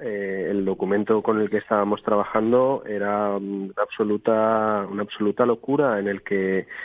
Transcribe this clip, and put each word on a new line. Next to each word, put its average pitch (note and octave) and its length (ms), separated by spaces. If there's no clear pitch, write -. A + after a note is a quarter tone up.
eh, G2 480
el G2+ 160
documento G2+ 560
con A2 180
el G#2 100
que G#2+ 80
estábamos G#2 460
trabajando, A2+ 800
era G#2 520
una G2 400
absoluta, G#2+ 1120
una G2+ 140
absoluta G#2 420
locura A#2+ 540
en G2+ 80
el G2 160
que F#2+ 440